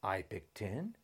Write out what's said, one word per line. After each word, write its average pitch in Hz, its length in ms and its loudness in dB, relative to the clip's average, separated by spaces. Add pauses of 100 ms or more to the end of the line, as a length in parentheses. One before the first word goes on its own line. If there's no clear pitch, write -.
I 98 180 4
pick - 320 -6
ten. 131 500 0